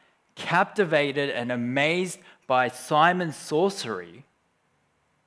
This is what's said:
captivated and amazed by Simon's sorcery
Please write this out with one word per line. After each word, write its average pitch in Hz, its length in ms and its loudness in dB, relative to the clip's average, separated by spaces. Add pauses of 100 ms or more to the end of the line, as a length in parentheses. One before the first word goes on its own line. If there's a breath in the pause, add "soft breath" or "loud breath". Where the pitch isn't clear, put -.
(360 soft breath)
captivated 151 920 0
and 120 220 -4
amazed 143 680 -2 (280 loud breath)
by 127 220 2
Simon's 165 680 2
sorcery 127 880 -4 (1040)